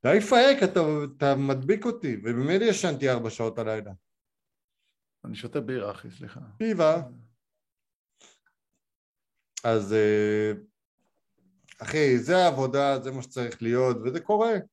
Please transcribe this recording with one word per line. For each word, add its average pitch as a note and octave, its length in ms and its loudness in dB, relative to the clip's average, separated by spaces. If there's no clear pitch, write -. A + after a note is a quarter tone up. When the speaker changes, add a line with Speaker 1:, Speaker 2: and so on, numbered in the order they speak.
Speaker 1:
די F#3 160 6
פייק, C4 420 6
אתה, F#3 160 2
אתה C#3 180 2
מדביק C#3 500 -2
אותי, D#3 380 -4
ובמילא C#3 420 0
ישנתי D3+ 440 0
ארבע A2+ 200 -2
שעות A2+ 300 -6
הלילה. A2 320 -6
Speaker 2:
אני A2+ 100 -10
שותה B2 260 -8
בירה, A2 300 -8
אחי, A2+ 200 -16
סליחה. - 280 -20
Speaker 1:
בירה. E3+ 420 2
אז, G#2+ 300 0
אה, G#2+ 580 2
אחי, C3 400 2
זה D#3 180 2
העבודה, C#3 680 2
זה C3 80 -8
מה C3+ 100 -10
שצריך A#2+ 400 -8
להיות, A#2+ 440 0
וזה C3+ 140 -4
קורה. G#3+ 340 0